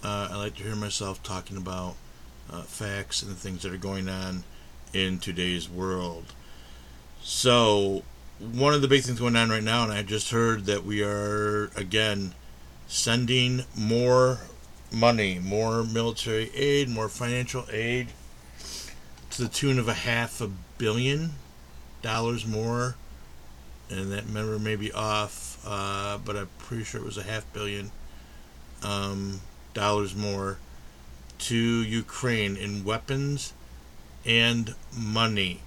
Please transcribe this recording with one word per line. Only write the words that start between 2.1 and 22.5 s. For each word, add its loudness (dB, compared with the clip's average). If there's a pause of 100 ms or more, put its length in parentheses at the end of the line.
uh, -8
facts -4
and -8
the -6
things -6
that -4
are -6
going -4
on -4 (480)
in 2
today's -2
world. -4 (880)
So, 6 (380)
one 4
of 6
the 6
big 8
things -2
going 4
on 8
right 4
now, 4
and 0
I 0
just -2
heard 4
that 2
we 0
are, 2 (100)
again, 2 (540)
sending 2 (120)
more 6 (540)
money, 6
more 2
military 0
aid, 4
more 0
financial -2
aid, 0 (1200)
to -4
the 0
tune 4
of 2
a 0
half 0
a -2 (300)
billion 2 (720)
dollars 0
more. 0 (960)